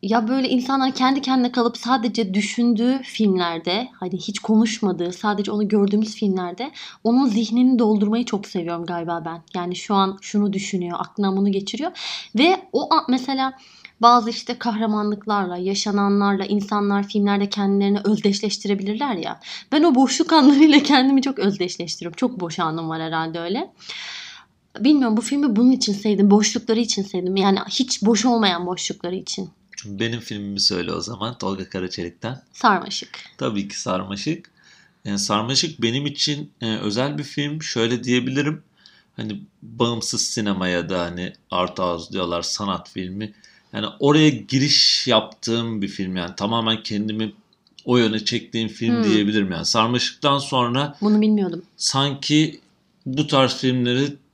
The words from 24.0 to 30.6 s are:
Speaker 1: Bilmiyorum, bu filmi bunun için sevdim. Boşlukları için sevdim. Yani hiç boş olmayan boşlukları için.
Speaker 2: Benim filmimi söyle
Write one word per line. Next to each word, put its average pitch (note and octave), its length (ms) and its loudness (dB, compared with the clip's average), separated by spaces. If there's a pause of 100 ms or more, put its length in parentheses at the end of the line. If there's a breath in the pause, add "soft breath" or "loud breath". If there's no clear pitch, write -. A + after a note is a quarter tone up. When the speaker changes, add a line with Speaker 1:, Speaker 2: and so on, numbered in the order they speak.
Speaker 1:
Bilmiyorum, B3 380 4
bu B3 40 2
filmi C#4+ 340 0
bunun B3 160 8
için B3 220 2
sevdim. G3+ 380 4
Boşlukları G#3+ 480 4
için G#3+ 240 -2
sevdim. F3+ 320 -4
Yani G3 240 4 (100)
hiç - 320 -2
boş G#3+ 240 2
olmayan G3 400 2
boşlukları F3+ 500 -6
için. F#3 340 -8 (360)
Speaker 2:
Benim A2+ 340 -4
filmimi G2+ 400 -8
söyle F2 340 -2